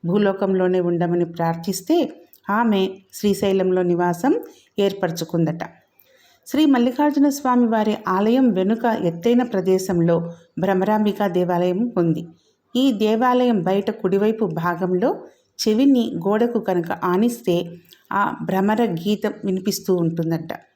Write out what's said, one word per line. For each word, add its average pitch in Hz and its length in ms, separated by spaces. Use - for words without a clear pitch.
భూలోకంలోనే 190 720
ఉండమని 175 460
ప్రార్థిస్తే 170 880
ఆమె 202 400
శ్రీశైలంలో 196 680
నివాసం 175 540
ఏర్పరచుకుందట. 170 800
శ్రీ 302 180
మల్లికార్జున 277 640
స్వామి 254 380
వారి 220 300
ఆలయం 220 440
వెనుక 196 340
ఎత్తైన 226 580
ప్రదేశంలో 185 880
భ్రమరాంబిక 196 680
దేవాలయం 180 720
ఉంది. 170 300
ఈ 262 160
దేవాలయం 226 720
బయట 196 280
కుడివైపు 214 540
భాగంలో 175 800
చెవిని 240 480
గోడకు 214 440
కనుక 175 320
ఆనిస్తే 180 800
ఆ 196 300
భ్రమర 196 400
గీతం 208 500
వినిపిస్తూ 190 500
ఉంటుందట. 165 640